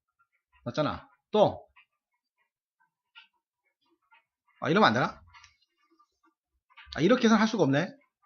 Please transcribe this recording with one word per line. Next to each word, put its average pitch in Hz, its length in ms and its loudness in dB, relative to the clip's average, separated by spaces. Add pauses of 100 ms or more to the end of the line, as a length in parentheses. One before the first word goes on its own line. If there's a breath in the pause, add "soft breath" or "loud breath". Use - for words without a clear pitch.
(640)
맞잖아. 131 460 -8 (220)
또. 196 340 0 (3000)
아, 120 80 -4
이러면 196 180 4
안 113 60 2
되나? 131 280 -4 (1700)
아, - 60 -6
이렇게 233 240 2
해서는 214 160 4
할 226 60 2
수가 214 160 -2
없네. 139 300 -2 (320)